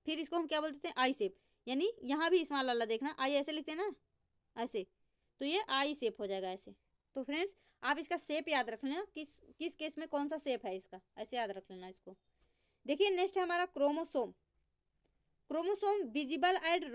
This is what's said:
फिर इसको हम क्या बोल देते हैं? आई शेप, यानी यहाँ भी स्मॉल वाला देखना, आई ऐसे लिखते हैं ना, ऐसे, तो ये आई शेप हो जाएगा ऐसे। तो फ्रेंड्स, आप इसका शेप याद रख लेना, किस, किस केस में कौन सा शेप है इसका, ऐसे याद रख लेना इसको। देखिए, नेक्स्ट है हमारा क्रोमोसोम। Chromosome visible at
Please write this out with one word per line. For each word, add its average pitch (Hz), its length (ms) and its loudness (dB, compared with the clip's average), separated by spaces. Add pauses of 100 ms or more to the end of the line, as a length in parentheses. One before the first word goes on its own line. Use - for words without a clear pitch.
फिर 311 140 -2
इसको 330 160 -4
हम 330 120 2
क्या 302 140 2
बोल 311 100 -2
देते 285 160 -10
हैं? 320 100 -6
आई 262 160 4
शेप, 196 220 -2 (320)
यानी 294 260 2 (100)
यहाँ 302 260 2
भी 339 160 6
स्मॉल 277 200 0
वाला 233 200 2
देखना, 226 340 -2
आई 269 120 2
ऐसे 285 200 2
लिखते 311 200 -4
हैं 320 80 -4
ना, 392 160 -2 (640)
ऐसे, 226 260 -4 (520)
तो 277 60 -2
ये 339 240 2
आई 285 260 2
शेप 226 260 -2
हो 208 60 -2
जाएगा 190 240 -2
ऐसे। 196 240 -10 (400)
तो 269 80 -4
फ्रेंड्स, 320 320 -2 (280)
आप 277 160 2
इसका 330 180 -2
शेप 302 320 -2
याद 254 200 2
रख 226 140 -8
लेना, 311 320 -2
किस, 302 120 -10 (320)
किस 330 160 -4
केस 302 220 -6
में 311 100 -8
कौन 285 200 0
सा 302 100 -2
शेप 262 280 -2
है 190 120 -2
इसका, 190 240 -14 (160)
ऐसे 226 200 -6
याद 220 140 -2
रख 190 200 -8
लेना 185 160 -12
इसको। 190 300 -18 (680)
देखिए, 359 220 4
नेक्स्ट 381 280 2
है 370 60 4
हमारा 349 220 2
क्रोमोसोम। 285 680 0 (1200)
Chromosome 392 640 0
visible 302 520 2
at 339 180 2 (120)